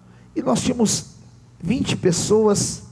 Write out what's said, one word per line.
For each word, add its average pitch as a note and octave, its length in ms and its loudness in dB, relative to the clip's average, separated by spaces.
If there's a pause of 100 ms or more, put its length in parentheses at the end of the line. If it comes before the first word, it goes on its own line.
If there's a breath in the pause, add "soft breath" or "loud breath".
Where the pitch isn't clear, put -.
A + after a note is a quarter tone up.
(340 loud breath)
e - 80 -4
nós A#3+ 180 0
tínhamos - 580 -2 (420)
vinte - 360 -2
pessoas G3+ 960 0